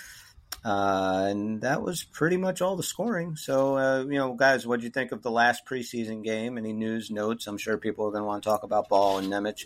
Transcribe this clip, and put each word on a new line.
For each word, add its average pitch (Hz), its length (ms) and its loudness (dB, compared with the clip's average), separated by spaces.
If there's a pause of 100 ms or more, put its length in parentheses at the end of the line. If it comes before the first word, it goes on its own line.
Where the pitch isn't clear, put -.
(640)
Uh, 98 680 2
and 107 320 -4
that 131 200 0
was 175 220 -4
pretty 170 320 0
much 185 240 -2
all 185 160 0
the 170 60 -4
scoring. 175 540 -4
So, 135 420 2
uh, 135 240 2
you 143 160 -2
know, 131 160 0
guys, 131 320 4
what'd 117 180 0
you 120 60 -6
think 123 220 -2
of 117 100 -6
the 120 80 -4
last 117 340 4
preseason 117 580 -6
game? 110 360 -4
Any 110 160 -4
news, 110 360 -4
notes? 107 360 -2
I'm 104 100 -6
sure 107 220 -2
people 107 280 -2
are 104 40 -2
gonna 104 160 -4
wanna 104 160 -4
talk 107 200 2
about 104 280 0
Ball 98 280 6
and 95 100 -2
Nemec. 101 380 -4